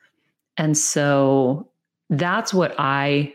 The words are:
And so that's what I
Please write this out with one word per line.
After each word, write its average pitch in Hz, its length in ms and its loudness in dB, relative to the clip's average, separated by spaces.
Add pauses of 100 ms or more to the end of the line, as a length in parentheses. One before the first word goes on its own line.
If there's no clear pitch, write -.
(580)
And 156 200 0
so 139 920 2 (400)
that's 180 440 -2
what 180 240 0
I 143 580 0